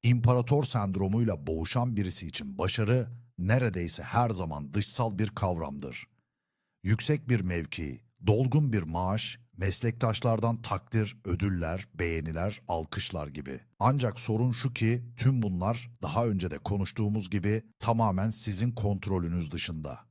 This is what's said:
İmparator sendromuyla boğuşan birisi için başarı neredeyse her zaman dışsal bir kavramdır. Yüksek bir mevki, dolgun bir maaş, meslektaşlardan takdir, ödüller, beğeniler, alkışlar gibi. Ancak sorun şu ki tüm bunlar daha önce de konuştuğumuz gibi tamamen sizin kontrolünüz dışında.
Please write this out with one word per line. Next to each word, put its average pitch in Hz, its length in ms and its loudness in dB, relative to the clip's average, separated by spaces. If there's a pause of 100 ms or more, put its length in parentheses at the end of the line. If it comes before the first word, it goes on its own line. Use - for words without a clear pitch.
İmparator 123 600 6
sendromuyla 98 840 0
boğuşan 92 480 0
birisi 92 320 -2
için 76 300 -8
başarı 110 500 2 (300)
neredeyse 92 680 0
her 120 260 2
zaman 78 440 -6
dışsal 104 460 -2
bir 107 100 2
kavramdır. 82 800 -4 (760)
Yüksek 120 460 2
bir 117 120 4
mevki, 82 600 -4 (260)
dolgun 127 460 4
bir 101 100 2
maaş, 90 560 -2 (180)
meslektaşlardan 113 1040 0
takdir, 104 640 -2
ödüller, 90 680 0
beğeniler, 82 760 -2
alkışlar 82 600 -4
gibi. 69 320 -10 (200)
Ancak 123 400 2
sorun 117 320 2
şu 120 220 -2
ki 120 300 2 (140)
tüm 131 240 4
bunlar 101 500 -2 (100)
daha - 260 0
önce 92 240 0
de 76 60 -6
konuştuğumuz 101 720 -2
gibi 104 340 0 (160)
tamamen 110 500 2
sizin 110 420 -2
kontrolünüz 92 800 0
dışında. 78 480 -6 (120)